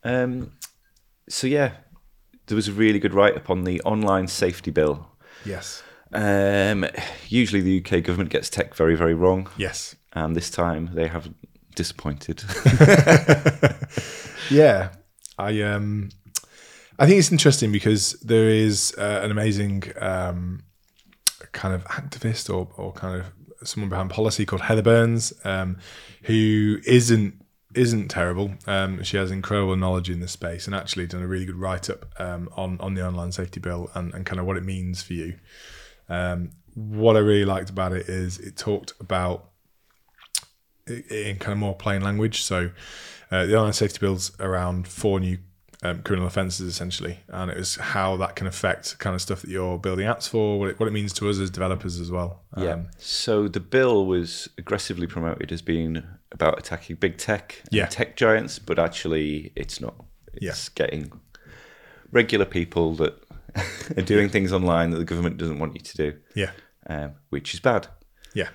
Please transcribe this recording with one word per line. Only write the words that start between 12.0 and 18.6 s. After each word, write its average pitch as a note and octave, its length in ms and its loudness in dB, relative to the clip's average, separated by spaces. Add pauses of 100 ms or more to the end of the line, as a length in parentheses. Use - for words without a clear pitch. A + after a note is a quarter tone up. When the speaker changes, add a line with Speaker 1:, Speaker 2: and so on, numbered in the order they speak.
Speaker 1:
<laughs> - 1120 8 (880)
Speaker 2:
Yeah. B2 400 8 (480)
I, G#2 240 0
um, G#2 480 -2 (880)
I C#3 80 8
think G3 120 10
it's F#3 140 6
interesting C#3 400 6
because G#2 480 2
there A2+ 300 6
is, A2 480 4